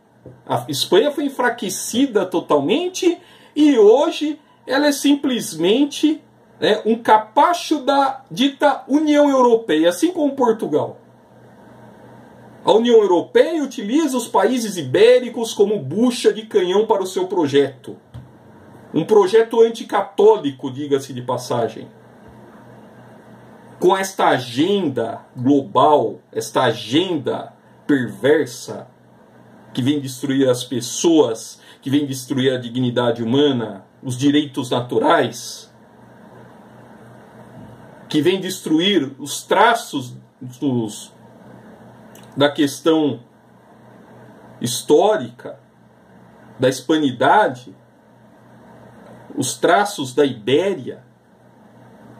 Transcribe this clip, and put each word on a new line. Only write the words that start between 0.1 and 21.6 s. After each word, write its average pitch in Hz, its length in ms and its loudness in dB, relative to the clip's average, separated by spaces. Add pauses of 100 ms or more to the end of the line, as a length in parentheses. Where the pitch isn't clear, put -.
A 127 220 -4
Espanha 190 420 0
foi 294 140 -4
enfraquecida 240 1000 -2
totalmente 226 920 0 (360)
e 294 240 4
hoje 294 640 4 (260)
ela 285 200 0
é 285 60 4
simplesmente, 277 1300 0 (360)
né, 208 280 0
um 220 100 2
capacho 294 840 0
da 277 500 -2
dita 277 580 0
União 294 400 2
Europeia, 226 640 2
assim 330 200 0
como 294 240 -2
Portugal. 214 640 -2 (1700)
A 170 80 4
União 233 260 4
Europeia 226 640 2
utiliza 254 540 -4
os 233 120 -6
países 220 480 -2
ibéricos 220 800 2
como 202 240 0
bucha 208 540 0
de 220 140 -10
canhão 196 400 0
para 202 160 0
o 185 40 -6
seu 185 200 -6
projeto. 139 680 -2 (960)
Um 160 120 -2
projeto 220 560 4
anticatólico, 202 1080 2
diga-se 135 420 -4
de 123 100 -10
passagem. 123 640 -6 (1900)